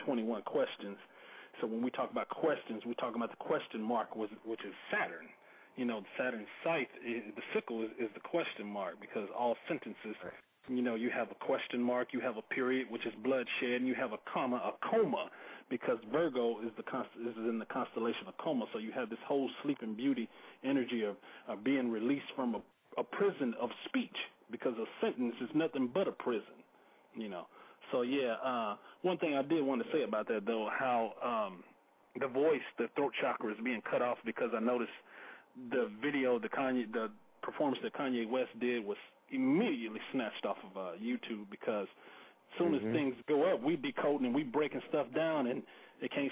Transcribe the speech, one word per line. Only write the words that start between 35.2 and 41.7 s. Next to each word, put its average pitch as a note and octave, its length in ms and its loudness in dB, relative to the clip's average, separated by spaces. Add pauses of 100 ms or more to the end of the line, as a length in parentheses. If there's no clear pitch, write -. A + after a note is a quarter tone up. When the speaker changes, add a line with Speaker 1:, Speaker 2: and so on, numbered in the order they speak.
Speaker 1:
the A#2+ 180 4 (100)
video, C3 380 4
the A2 120 -2
Kanye, B2+ 440 2
the A2+ 160 0 (320)
performance B2+ 400 0
that A2+ 140 -4
Kanye B2 340 0
West B2+ 300 0
did A#2+ 260 2
was G2+ 120 -2 (340)
immediately C3 680 4 (140)
snatched A#2+ 320 -2
off G#2 120 2 (120)
of, F#2+ 80 -10
uh, F#2 140 -4 (100)
YouTube, A2 480 -4
because G#2 380 -2